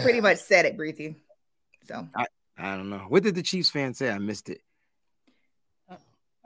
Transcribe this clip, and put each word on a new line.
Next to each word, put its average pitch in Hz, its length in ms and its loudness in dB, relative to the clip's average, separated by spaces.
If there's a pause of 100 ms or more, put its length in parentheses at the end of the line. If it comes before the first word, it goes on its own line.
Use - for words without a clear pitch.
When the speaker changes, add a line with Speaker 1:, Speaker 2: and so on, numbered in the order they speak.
Speaker 1:
pretty 240 180 4
much 190 180 4
said 175 280 4
it, - 100 -2
Breezy. 156 400 -10 (680)
So - 300 -12
Speaker 2:
I, 120 120 -2 (320)
I 98 180 -6
don't 95 140 -8
know. 98 180 -10
What 165 140 4
did 202 120 2
the 175 80 -4
Chiefs - 280 0
fan 135 240 -2
say? 131 160 -2
I 101 80 -4
missed 101 320 -6
it. - 100 -10 (1300)
Speaker 3:
I, 180 80 -20 (500)